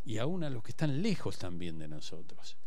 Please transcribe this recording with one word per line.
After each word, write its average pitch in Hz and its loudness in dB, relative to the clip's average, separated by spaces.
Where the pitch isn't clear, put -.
y 110 0
aún 160 0
a 143 0
los 120 0
que 127 -2
están 147 2
lejos 180 2
también 87 0
de 78 -2
nosotros, - -2